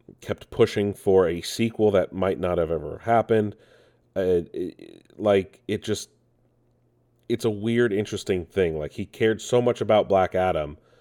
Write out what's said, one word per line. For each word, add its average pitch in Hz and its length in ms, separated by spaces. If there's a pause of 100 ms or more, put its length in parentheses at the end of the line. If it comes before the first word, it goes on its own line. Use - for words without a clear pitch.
(220)
kept - 280
pushing 104 440
for 95 340
a 85 140
sequel 110 480
that 95 240
might 92 260
not 90 160
have 82 140
ever 80 340
happened. 110 500 (640)
Uh, 92 260 (100)
it, - 500 (160)
like, 101 500
it 104 140
just, - 280 (1200)
it's 117 160
a 113 60
weird, 113 420
interesting 98 520
thing. 82 340
Like, 76 140
he 101 140
cared 110 340
so 123 220
much 120 180
about 107 280
Black 92 260
Adam 82 420 (240)